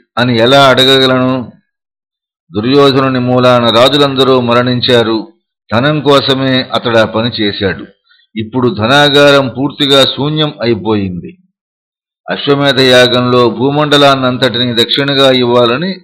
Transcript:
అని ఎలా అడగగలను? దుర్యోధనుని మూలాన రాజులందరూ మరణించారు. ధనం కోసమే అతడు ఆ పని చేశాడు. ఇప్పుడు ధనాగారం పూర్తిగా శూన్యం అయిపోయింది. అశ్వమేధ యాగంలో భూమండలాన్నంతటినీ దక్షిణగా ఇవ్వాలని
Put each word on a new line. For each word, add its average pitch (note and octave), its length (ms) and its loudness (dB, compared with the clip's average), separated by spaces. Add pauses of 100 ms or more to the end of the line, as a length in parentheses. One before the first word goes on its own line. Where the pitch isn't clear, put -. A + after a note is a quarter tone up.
(180)
అని A#2+ 200 0
ఎలా C3+ 320 4
అడగగలను? C3 800 0 (1040)
దుర్యోధనుని C3 640 0
మూలాన B2 460 2
రాజులందరూ C3 760 2
మరణించారు. A#2+ 840 0 (460)
ధనం D3 280 0
కోసమే C3+ 600 0 (120)
అతడు A2+ 240 -2
ఆ A2 80 4
పని A2 360 -4
చేశాడు. G2 440 -4 (500)
ఇప్పుడు A2+ 440 -2
ధనాగారం C#3 760 2
పూర్తిగా C#3 460 0
శూన్యం D3+ 580 -4
అయిపోయింది. G2 760 -4 (920)
అశ్వమేధ C#3 480 -2
యాగంలో B2 680 2
భూమండలాన్నంతటినీ C3 1200 0
దక్షిణగా C3+ 580 0
ఇవ్వాలని B2 640 0 (100)